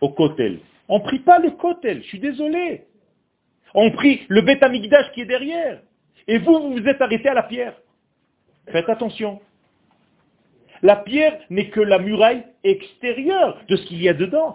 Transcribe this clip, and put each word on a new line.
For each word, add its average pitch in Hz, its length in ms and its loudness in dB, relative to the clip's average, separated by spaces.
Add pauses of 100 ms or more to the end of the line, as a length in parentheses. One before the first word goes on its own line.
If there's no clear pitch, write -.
au 143 100 -2
Kotel. 127 500 -2 (280)
On 202 120 0
prie 262 200 -6
pas 349 180 6
le 330 140 0
Kotel, 269 500 -6
je - 60 -20
suis 190 120 -16
désolé. 302 600 -6 (920)
On 220 180 4
prie 277 360 2
le 202 120 4
Beth 277 220 2
Amikdash 254 500 2
qui 240 80 -14
est 226 60 -10
derrière. 262 560 -6 (440)
Et 226 120 2
vous, 320 200 4
vous 285 140 -4
vous 240 160 -2
êtes 269 120 0
arrêté 226 280 0
à 269 60 0
la 233 80 2
pierre. 240 320 -10 (960)
Faites 170 200 -4
attention. 214 520 -6 (1400)
La 202 140 6
pierre 294 420 -2 (120)
n'est 190 200 -4
que 220 100 -4
la 202 180 4
muraille 214 460 0 (200)
extérieure 247 960 -2 (100)
de 190 80 2
ce - 100 -8
qu'il 170 160 -10
y 180 60 2
a 170 60 2
dedans. 240 400 -2